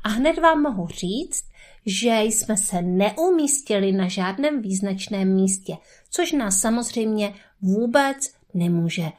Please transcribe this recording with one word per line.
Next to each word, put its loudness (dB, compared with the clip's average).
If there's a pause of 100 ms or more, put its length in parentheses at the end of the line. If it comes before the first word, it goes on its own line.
A 0
hned 2
vám 4
mohu 0
říct, -6 (420)
že 2
jsme 0
se -2
neumístili 2
na 2
žádném -2
význačném -2
místě, 0 (320)
což -2
nás 0
samozřejmě -2 (280)
vůbec 0 (200)
nemůže 0